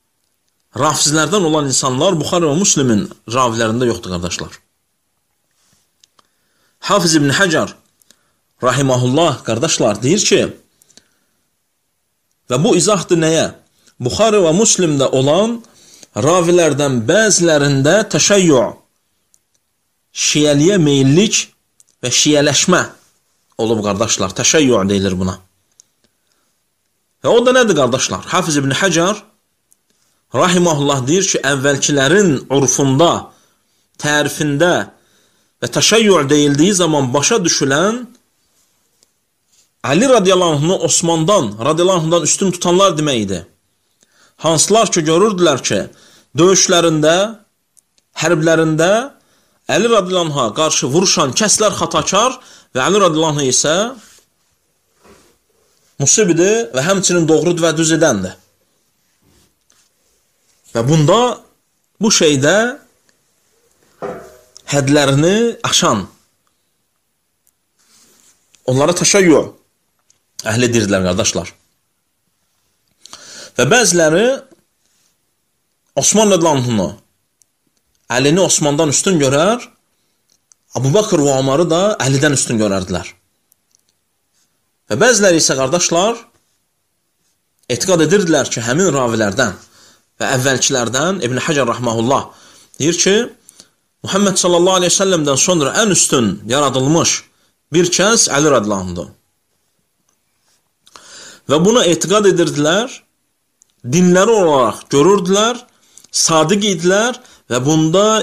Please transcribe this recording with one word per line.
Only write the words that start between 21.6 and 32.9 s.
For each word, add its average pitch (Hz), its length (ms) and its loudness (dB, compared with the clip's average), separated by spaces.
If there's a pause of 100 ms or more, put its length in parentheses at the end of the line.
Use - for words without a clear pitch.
və 123 100 -6
şiələşmə 147 680 2 (760)
olub, 110 260 -2
qardaşlar. 101 520 -4
Təşəyyü 123 520 2
deyilir 98 300 -2
buna. 92 200 -6 (1900)
Və 139 60 2
o 233 160 4
da 254 80 2
nədir, 226 240 2
qardaşlar? - 540 -2
Hafiz 160 260 -2
İbn 135 160 -2
Həcar 185 460 -2 (1120)
rahiməhullah 147 720 0
deyir 180 220 0
ki, - 160 -4
əvvəlkilərin 143 880 0 (180)
urfunda, 135 800 0 (720)